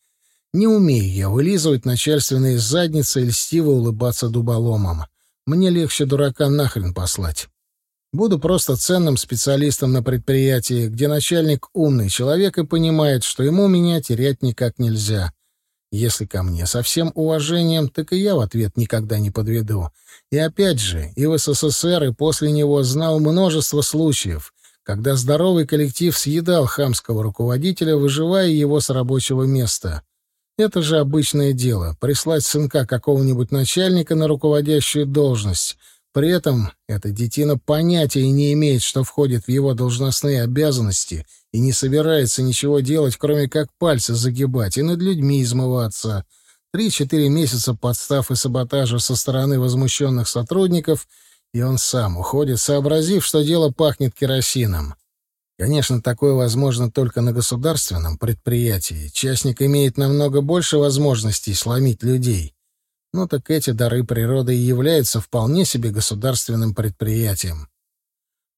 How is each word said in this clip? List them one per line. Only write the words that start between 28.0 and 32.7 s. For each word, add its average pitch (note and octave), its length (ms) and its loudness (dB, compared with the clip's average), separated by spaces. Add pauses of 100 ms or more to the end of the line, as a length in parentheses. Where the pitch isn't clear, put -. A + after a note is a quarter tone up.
его D3 300 2
с - 120 -2
рабочего C3 520 0
места. A#2+ 600 -2 (540)
Это G#3 260 0
же D#3 160 2
обычное C#3+ 540 2
дело — A2+ 480 -2
прислать C#3+ 440 0
сынка D3 420 0